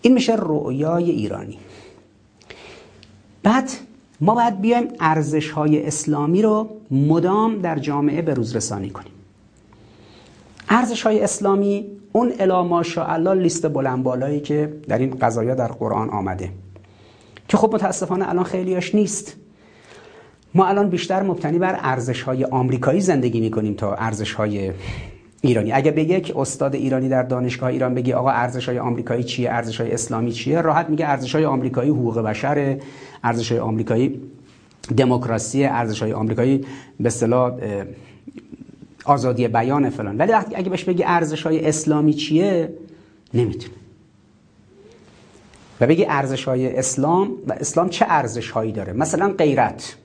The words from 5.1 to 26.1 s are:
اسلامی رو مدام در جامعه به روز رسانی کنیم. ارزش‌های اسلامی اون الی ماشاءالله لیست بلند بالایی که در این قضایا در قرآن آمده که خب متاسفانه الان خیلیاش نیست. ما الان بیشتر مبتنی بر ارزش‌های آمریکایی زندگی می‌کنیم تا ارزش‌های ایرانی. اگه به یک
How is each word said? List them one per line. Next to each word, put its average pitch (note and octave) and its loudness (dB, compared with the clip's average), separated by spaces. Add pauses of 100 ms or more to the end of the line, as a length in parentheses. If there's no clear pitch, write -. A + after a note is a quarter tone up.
اسلامی D3+ 0
رو G#3+ 2 (220)
مدام F3+ 2
در E3 -2
جامعه D3 -2
به D#3 0
روز A#2 -2
رسانی G#2 -4
کنیم. - -16 (1600)
ارزش‌های A3 2
اسلامی G3+ 0 (260)
اون A#3 2
الی F#3 4
ماشاءالله E3+ 0
لیست E3 0
بلند C3+ 0
بالایی C3 0
که D3+ -2 (140)
در G#2 -2
این B2+ -2
قضایا A#2 0
در B2 -2
قرآن A2 -4
آمده F#2+ -4 (1000)
که G#3 2
خب A3 2
متاسفانه F#3 -2
الان F3+ 0
خیلیاش F#3 -2
نیست. - 0 (1160)
ما F#3+ 6
الان G3+ 2
بیشتر F#3 0
مبتنی E3+ 0
بر F#3 0
ارزش‌های C3 -2
آمریکایی B2+ 2
زندگی B2+ 2
می‌کنیم G#2+ 0
تا G2+ -2
ارزش‌های G#2 -2 (680)
ایرانی. A2+ 2
اگه C#3 4
به D#3 2
یک - 0